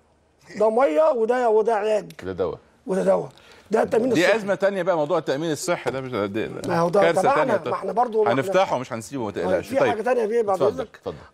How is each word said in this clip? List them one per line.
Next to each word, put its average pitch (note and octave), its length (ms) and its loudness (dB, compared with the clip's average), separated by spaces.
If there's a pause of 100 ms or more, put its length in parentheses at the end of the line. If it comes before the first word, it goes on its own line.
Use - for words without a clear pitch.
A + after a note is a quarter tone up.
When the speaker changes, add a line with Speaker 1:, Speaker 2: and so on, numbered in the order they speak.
(600)
Speaker 1:
ده G#3+ 100 4
مية D4+ 420 4
وده، A#3+ 380 0
وده A3 260 2
علاج، G3+ 360 -2 (120)
Speaker 2:
ده F#3 80 -6
دواء. F#2 280 -2 (280)
Speaker 1:
وده F#3 160 -2
دواء. F3+ 260 0 (420)
ده A3 120 2
التأمين A#3 260 0
Speaker 2:
دي G#3+ 160 2
Speaker 1:
الصحي. G3 120 4
Speaker 2:
أزمة G3 180 -2
تانية G3 280 0
بقى، F3 140 0
موضوع D3+ 200 0
التأمين D#3 340 -2
الصحي D3+ 400 -4
ده، C3 100 -6
مش، C3 100 -10
ده، G#2 140 0
ده G2+ 240 -4 (180)
Speaker 1:
ما F3 120 0
هو E3+ 100 2
ده G3 120 4
Speaker 2:
كارثة E3+ 200 4
Speaker 1:
تبعنا، B3+ 360 2
Speaker 2:
تانية. E3+ 120 -8
Speaker 1:
ما F#3+ 60 -4
احنا F#3+ 160 -6
برضو، A3 320 0
ما A3 60 2
احنا C3+ 120 2
Speaker 2:
هنفتحه، F#3 360 0
مش B2+ 160 -8
هنسيبه، A#2 320 -8
ما G#2 60 -6
تقلقش. F#2 360 -2
Speaker 1:
في A#3 80 -6
Speaker 2:
طيب. - 140 2
Speaker 1:
حاجة G#3 120 -2
تانية A#3+ 240 0
بيه A3+ 160 0
بعد G3 200 -2
Speaker 2:
اتفضل، B3+ 200 0
Speaker 1:
إذنك. - 140 -14
Speaker 2:
اتفضل. - 200 -10 (180)